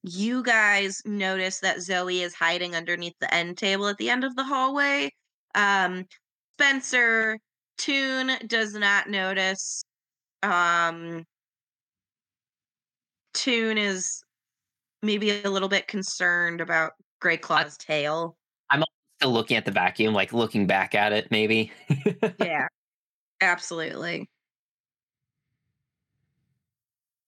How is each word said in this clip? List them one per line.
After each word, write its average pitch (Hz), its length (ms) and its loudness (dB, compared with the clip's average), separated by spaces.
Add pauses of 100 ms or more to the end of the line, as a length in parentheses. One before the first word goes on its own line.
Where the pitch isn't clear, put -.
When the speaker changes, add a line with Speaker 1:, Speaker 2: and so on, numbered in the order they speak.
Speaker 1:
you 208 400 -2
guys 208 640 2
notice 190 560 -2
that 185 200 0
Zoe 180 420 -2
is 175 120 -6
hiding 175 400 -2
underneath 170 460 -4
the - 140 -2
end 175 240 -2
table 202 300 0
at 202 100 -4
the 220 120 -2
end 254 140 0
of 262 120 -6
the 262 80 -4
hallway. 277 640 0 (440)
Um, 190 520 2 (520)
Spencer, 233 800 2 (400)
Toon 262 540 0 (140)
does 220 280 -2
not 202 360 2
notice. 190 720 -2 (600)
Um, 170 840 0 (2000)
Toon 226 440 0
is 196 440 -4 (800)
maybe 208 400 0
a 202 80 0
little 190 180 0
bit 196 200 0
concerned 175 720 0
about 165 320 0 (280)
Grey 170 160 2
Claw's 160 440 0
Speaker 2:
I - 120 -18
Speaker 1:
tail. 156 440 -2 (340)
Speaker 2:
I'm 143 140 4 (340)
still 131 140 4
looking 113 240 2
at 107 80 0
the - 80 -2
vacuum, 101 420 2
like, 98 180 2
looking 110 340 2
back 95 280 2
at 104 180 4
it, 107 180 0
maybe. 110 420 2 (160)
<laughs> 143 240 0 (260)
Speaker 1:
Yeah, 156 300 -2 (720)
absolutely. 170 880 -4 (3000)